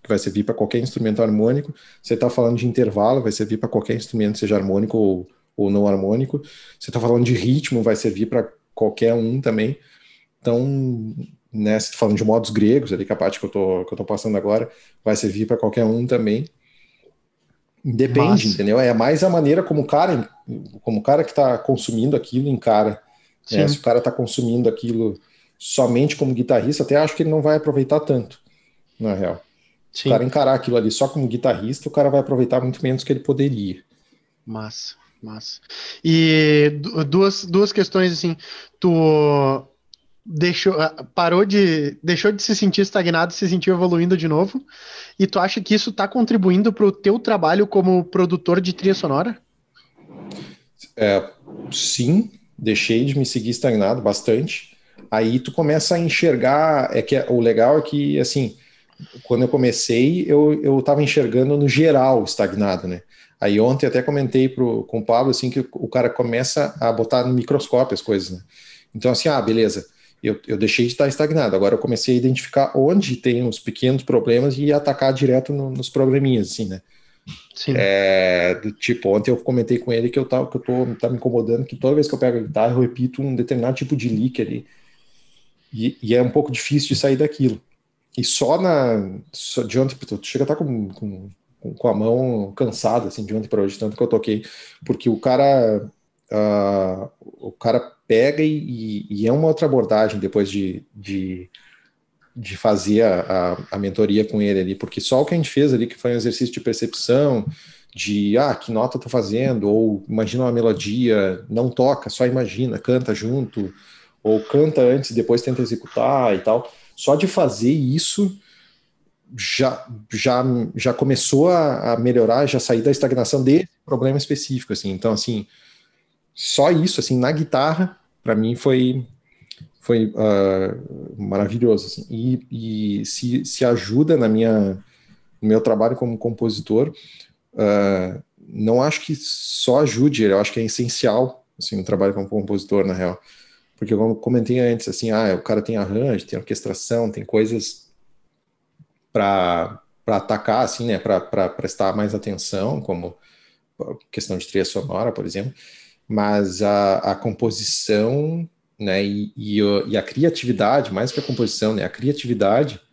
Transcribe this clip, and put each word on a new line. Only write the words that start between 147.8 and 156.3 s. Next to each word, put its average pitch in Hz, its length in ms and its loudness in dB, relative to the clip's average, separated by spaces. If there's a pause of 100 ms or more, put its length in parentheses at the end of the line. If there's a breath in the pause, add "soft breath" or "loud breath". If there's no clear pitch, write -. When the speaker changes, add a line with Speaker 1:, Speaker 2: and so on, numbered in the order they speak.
Speaker 1:
pra, 98 720 0 (240)
pra 107 120 0
atacar, 110 460 -2
assim, 117 220 -4
né, 104 140 -2
pra, 98 200 0
pra 92 300 -2
prestar - 460 -4
mais 104 180 -2
atenção, 104 640 -6
como 85 380 -8 (920 soft breath)
questão 98 260 -8
de - 100 -12
trilha 92 180 -2
sonora, 98 460 -6
por 101 140 -10
exemplo, 98 260 -8 (560 soft breath)
mas 104 540 0